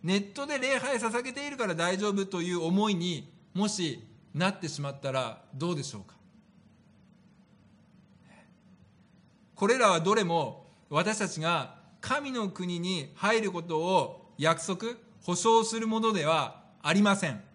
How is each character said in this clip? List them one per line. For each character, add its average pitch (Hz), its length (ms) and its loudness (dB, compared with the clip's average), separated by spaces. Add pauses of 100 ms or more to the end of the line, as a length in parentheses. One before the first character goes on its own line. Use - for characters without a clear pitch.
ネ 185 120 0
ッ 202 160 -2
ト 285 160 -8
で 294 100 -2
礼 262 220 0
拝 254 180 -2
捧 226 240 -2
げ 262 100 -8
て 277 160 -8
い 285 40 -8
る 269 60 -10
か 226 100 -2
ら 175 80 -2
大 175 220 0
丈 208 120 0
夫 196 160 0
と 185 160 -4
い 180 120 -2
う 170 100 -2
思 196 260 2
い 202 60 2
に 170 360 -4 (220)
も 202 140 0
し 160 360 -4 (300)
な 175 160 0
っ 196 100 -6
て 160 80 -8
し 147 140 -8
ま 139 100 -6
っ 135 80 -14
た 135 120 -6
ら 123 300 -4 (120)
ど 160 180 -4
う 170 40 -2
で 139 80 -6
し - 120 -10
ょ 101 40 -14
う - 20 -16
か。 - 140 -20 (3500)
こ 196 120 0
れ 247 100 6
ら 226 120 6
は 170 100 4
ど 190 160 4
れ 220 80 4
も 165 420 -2 (240)
私 208 300 0
た 190 100 -2
ち - 100 -8
が 160 360 -2 (260)
神 277 300 -2
の 220 180 -2
国 180 300 -6
に 175 340 -4
入 226 280 2
る 208 100 -2
こ 170 100 -6
と 165 180 -2
を 170 600 0
約 160 260 2
束、 196 220 -6 (340)
保 175 140 -2
証 226 280 6
す 220 160 -2
る 226 80 -2
も 220 120 0
の 226 140 2
で 160 120 0
は 151 380 0 (180)
あ 147 100 0
り 202 120 6
ま 196 120 6
せ 180 140 -2
ん。 107 140 -6 (120)